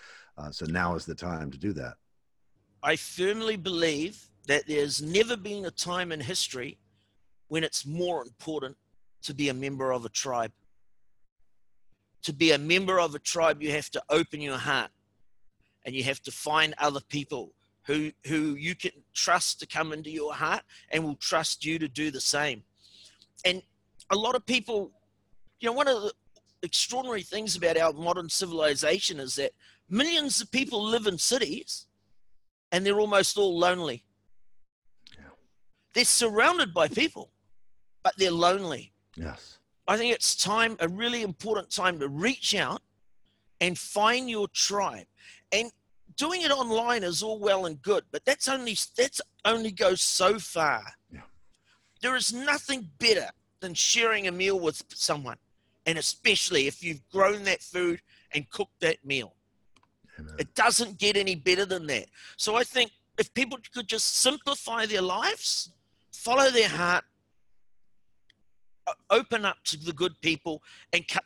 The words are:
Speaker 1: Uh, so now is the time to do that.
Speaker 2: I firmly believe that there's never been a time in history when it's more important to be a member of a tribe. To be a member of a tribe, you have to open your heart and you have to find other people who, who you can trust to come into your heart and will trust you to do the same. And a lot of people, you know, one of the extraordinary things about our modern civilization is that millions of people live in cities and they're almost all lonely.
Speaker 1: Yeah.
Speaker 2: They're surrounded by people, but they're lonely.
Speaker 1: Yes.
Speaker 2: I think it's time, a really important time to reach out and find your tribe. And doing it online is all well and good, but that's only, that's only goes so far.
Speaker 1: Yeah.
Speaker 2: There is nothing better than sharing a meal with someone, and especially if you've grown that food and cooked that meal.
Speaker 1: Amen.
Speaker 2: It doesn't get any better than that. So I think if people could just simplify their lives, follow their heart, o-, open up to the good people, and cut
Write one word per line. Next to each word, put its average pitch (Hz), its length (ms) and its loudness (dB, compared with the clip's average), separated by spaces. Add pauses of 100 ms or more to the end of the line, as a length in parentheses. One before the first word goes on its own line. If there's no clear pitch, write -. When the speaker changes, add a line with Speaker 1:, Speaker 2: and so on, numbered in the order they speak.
(380)
Speaker 1:
Uh, 73 140 -12
so - 140 -10
now 87 280 0
is 78 100 -6
the 80 120 -10
time 80 340 -8
to 69 80 -16
do 101 140 -4
that. 64 220 -10 (880)
Speaker 2:
I 151 140 2
firmly 214 600 -4
believe 165 680 -2 (220)
that 143 220 2
there's 143 340 0
never 214 340 2
been 202 300 -8
a 165 60 -6
time 175 400 -4
in 156 80 -6
history 131 580 -6 (680)
when 160 160 -2
it's - 200 -4
more 160 380 -4
important 139 540 -8 (480)
to 143 100 -8
be 143 140 0
a 131 60 0
member 135 360 -4
of 123 140 -2
a 113 40 -10
tribe. 120 440 -2 (1700)
To 160 100 -4
be 156 200 4
a 139 60 6
member 185 420 2
of 160 140 0
a 147 40 -10
tribe, 151 440 0
you 147 100 -2
have 147 180 -4
to - 180 -6
open 156 320 2
your 139 160 -4
heart 127 340 -2 (920)
and 127 100 -10
you 131 100 -2
have 139 180 -2
to - 100 -12
find 151 460 0
other 143 220 0
people 139 520 -8 (320)
who, 151 280 -2 (140)
who 151 280 -2
you 156 220 -6
can 180 160 -6 (200)
trust - 480 0
to 151 60 -12
come 160 260 -4
into 151 180 -10
your 151 240 -6
heart 160 280 -2 (280)
and 160 140 2
will 147 120 -4
trust - 480 -2
you 160 160 -2
to 156 80 -4
do 147 240 -4
the 131 80 -8
same. 147 420 0 (840)
And 185 180 2 (480)
a 196 60 4
lot 226 200 0
of 233 100 -4
people, 226 460 0 (680)
you 233 60 -4
know, 233 60 2
one 277 160 2
of 233 140 2
the 202 100 -4 (500)
extraordinary 233 600 -2
things 208 340 -4
about 170 200 2
our 160 160 4
modern 170 360 -2
civilization 160 920 0
is 131 180 -8
that 139 160 -2 (360)
millions 294 520 0
of 220 120 -10
people 240 320 0
live 220 240 0
in 175 100 -2
cities - 680 -2 (840)
and 185 160 0
they're 202 140 4
almost 208 360 4
all 190 220 2
lonely. 175 460 2 (1120)
Speaker 1:
Yeah. - 60 -20 (720)
Speaker 2:
They're 240 100 4
surrounded 240 680 4
by 165 140 4
people, 254 440 -2 (720)
but 190 120 4
they're 190 140 4
lonely. 170 600 2 (240)
Speaker 1:
Yes. - 420 -12 (300)
Speaker 2:
I 196 80 4
think 233 180 0
it's - 220 0
time, 220 420 2
a 165 100 0
really 233 340 -2
important 202 480 -4
time 180 280 0
to 139 100 -2
reach 202 460 0
out 165 280 0 (800)
and 175 160 0
find 240 540 0
your 214 180 -2
tribe. 165 580 -2 (440)
And 226 200 0 (460)
doing 349 260 -2
it 311 80 2
online 233 520 0
is 175 200 -2
all 220 180 -6
well 196 260 2
and 151 160 -8
good, 190 300 2
but - 120 -8
that's 277 240 2
only, 247 280 -2 (200)
that's 262 240 0 (240)
only 220 280 2
goes 185 280 4
so 185 380 4
far. 147 440 0 (300)
Speaker 1:
Yeah. - 80 -18 (800)
Speaker 2:
There 254 160 0
is 226 160 0
nothing 269 560 -2 (100)
better 190 300 4 (320)
than 180 140 -8
sharing 220 540 2
a 180 40 0
meal 190 260 2
with 165 300 -2
someone, 139 480 -4 (480)
and 160 140 0
especially 165 720 2
if - 140 -6
you've 160 280 -8
grown 196 340 2
that 190 160 0
food 175 400 -2 (340)
and 147 160 -4
cooked - 300 -6
that 160 240 0
meal. 131 300 -6 (840)
Speaker 1:
Amen. 78 200 -14
Speaker 2:
It - 160 -6
doesn't 233 440 2
get 208 180 2
any 190 180 2
better 180 320 2
than 180 220 -4
that. 120 180 -2 (300)
So 214 200 -2
I 240 80 4
think 240 280 0 (260)
if - 160 0
people 254 240 -2 (160)
could 233 140 -8
just - 280 -2
simplify 254 680 0
their 202 160 0
lives, 226 680 -2 (420)
follow 262 380 4
their 226 180 4
heart, 175 360 2 (1800)
o-, 170 40 -2 (180)
open 226 340 4
up 190 220 0
to 160 100 -2
the 160 160 -6
good 165 300 -2
people, 160 400 -2 (300)
and 175 140 0
cut - 200 0